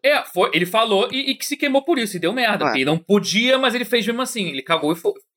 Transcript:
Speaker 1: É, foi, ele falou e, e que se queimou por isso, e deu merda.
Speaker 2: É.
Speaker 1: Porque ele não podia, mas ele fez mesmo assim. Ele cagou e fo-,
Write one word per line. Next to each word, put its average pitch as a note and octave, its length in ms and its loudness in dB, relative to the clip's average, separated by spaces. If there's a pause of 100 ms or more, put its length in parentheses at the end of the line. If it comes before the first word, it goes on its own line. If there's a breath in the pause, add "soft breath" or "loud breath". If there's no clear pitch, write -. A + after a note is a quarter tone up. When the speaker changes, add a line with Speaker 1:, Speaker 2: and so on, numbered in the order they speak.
Speaker 1:
É, C#4+ 220 2
foi, G3+ 260 0
ele E3+ 140 0
falou A3 440 2
e, C4+ 200 -4
e - 40 -2
que - 120 -8
se C#4+ 100 -6
queimou C#4 260 0
por E4+ 160 0
isso, G#3+ 180 -4
e E3 40 -6
deu E3 140 0
merda. G#3 300 0
Speaker 2:
É. - 20 0
Speaker 1:
Porque A#2+ 140 0
ele C3 40 0
não D3+ 140 0
podia, A3 600 2
mas B3+ 160 0
ele A#3+ 120 -2
fez A#3 200 0
mesmo A#3 140 -2
assim. A3+ 300 -4
Ele C3+ 120 -8
cagou D#3 300 0
e - 40 2
fo-, - 180 0 (220)